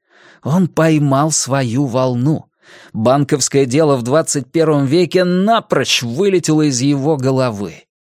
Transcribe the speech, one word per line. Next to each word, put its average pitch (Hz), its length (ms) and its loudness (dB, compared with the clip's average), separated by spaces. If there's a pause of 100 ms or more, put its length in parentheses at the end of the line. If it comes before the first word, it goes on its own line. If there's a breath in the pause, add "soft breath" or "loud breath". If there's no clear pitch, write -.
(420 soft breath)
Он 165 260 0
поймал 151 640 2
свою 131 520 -2
волну. 127 640 -2 (480 loud breath)
Банковское 135 720 0
дело 143 300 2
в 120 60 -4
двадцать 139 480 -2
первом 156 360 2
веке 180 380 0
напрочь 180 800 0
вылетело 156 600 0
из 135 180 0
его 143 380 0
головы. 127 680 -4 (200)